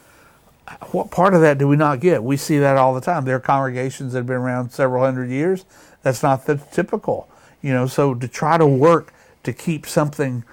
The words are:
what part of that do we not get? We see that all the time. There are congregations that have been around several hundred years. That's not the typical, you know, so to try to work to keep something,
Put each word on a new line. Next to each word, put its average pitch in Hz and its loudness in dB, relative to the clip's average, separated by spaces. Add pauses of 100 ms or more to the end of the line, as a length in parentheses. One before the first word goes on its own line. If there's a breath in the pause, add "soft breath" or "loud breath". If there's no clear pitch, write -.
(920 soft breath)
what 180 -4
part 190 2
of 170 6
that 147 4
do 139 2
we 143 4
not 147 0
get? 151 2
We 135 -2
see 147 0
that 139 4
all 131 4
the 127 -4
time. 160 -4
There 131 -2
are 127 -2
congregations 131 -4
that 127 -2
have 123 -6
been 127 -4
around 123 -4
several 127 0
hundred 127 -2
years. 175 -2 (380 soft breath)
That's 131 0
not 135 0
the 147 0 (140)
typical, - -4 (360 soft breath)
you 139 -2
know, 127 0
so 139 0
to 120 -6
try 160 0
to 160 6
work 147 4 (260 soft breath)
to 123 -6
keep - -6
something, 143 -2